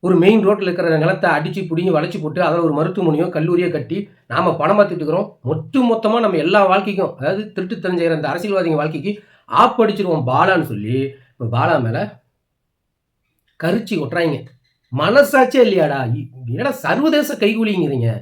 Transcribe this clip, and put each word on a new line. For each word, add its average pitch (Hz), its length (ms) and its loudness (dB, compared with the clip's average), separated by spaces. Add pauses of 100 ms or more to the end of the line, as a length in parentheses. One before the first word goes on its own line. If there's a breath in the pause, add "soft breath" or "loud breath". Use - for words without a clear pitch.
ஒரு 180 140 2
மெயின் 202 280 6
ரோட்ல 196 220 2
இருக்கிற 170 320 0
நிலத்தை 170 320 2
அடிச்சு 160 320 -2
புடிங்கி 175 300 -2
வளைச்சு 170 280 -2
போட்டு, 156 220 -4
அதுல 170 220 0
ஒரு 151 100 2
மருத்துவமனையோ 165 540 0
கல்லூரியோ 175 420 0
கட்டி 160 280 -6 (280 soft breath)
நாம 170 300 0
பணம் 180 220 0
பார்த்துட்டு 180 240 0
இருக்கிறோம். 170 260 -2 (140)
ஒட்டு 156 420 -4
மொத்தமா 226 360 0
நம்ம 202 160 0
எல்லா 180 280 2
வாழ்க்கைக்கும், 190 520 0
அதாவது 185 260 -4 (100)
திருட்டு 185 240 -6
தெரிஞ்சுக்கிற 170 400 -2
இந்த 151 120 -4
அரசியல்வாதிங்க 175 520 -2
வாழ்க்கைக்கு 156 320 -4 (360 loud breath)
ஆப்படிச்சிருவோம் 190 800 2
பாலான்னு 156 420 2
சொல்லி, 107 280 -4 (320 loud breath)
இப்ப 117 200 -10
பாலா 139 300 0
மேல 117 200 -2 (1600)
கரிச்சி 196 340 -2
கொட்டுறாங்க. 156 440 -2 (540)
மனசாட்சியே 254 680 4
இல்லையாடா? 165 440 2
இ-, 123 200 -4 (180)
என்னடா 135 280 -4
சர்வதேச 285 600 0
கைகூலிங்கிறீங்க? 185 760 0 (140)